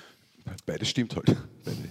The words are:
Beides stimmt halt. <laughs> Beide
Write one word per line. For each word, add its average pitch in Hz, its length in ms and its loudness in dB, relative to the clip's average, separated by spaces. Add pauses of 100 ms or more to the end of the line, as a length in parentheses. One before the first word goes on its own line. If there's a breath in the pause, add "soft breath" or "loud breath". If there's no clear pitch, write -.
(680 loud breath)
Beides 82 220 -2
stimmt 120 260 0
halt. - 120 -2
<laughs> - 380 4
Beide - 120 -4 (140)